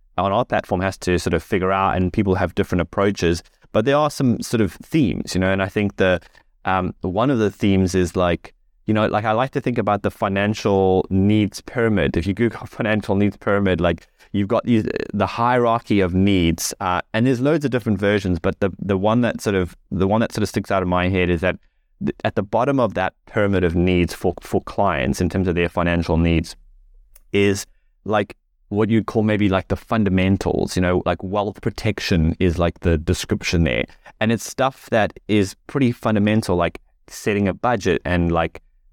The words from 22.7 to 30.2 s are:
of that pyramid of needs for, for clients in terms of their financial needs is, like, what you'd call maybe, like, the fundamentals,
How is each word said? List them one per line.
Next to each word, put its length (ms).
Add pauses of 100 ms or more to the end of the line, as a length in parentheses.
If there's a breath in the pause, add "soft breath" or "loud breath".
of 140
that 200 (120)
pyramid 380
of 100
needs 400
for, 260
for 220
clients 580
in 80
terms 200
of 60
their 140
financial 480
needs 400 (760)
is, 340 (380)
like, 320 (320)
what 220
you'd 160
call 160
maybe, 260
like, 200
the 80
fundamentals, 1000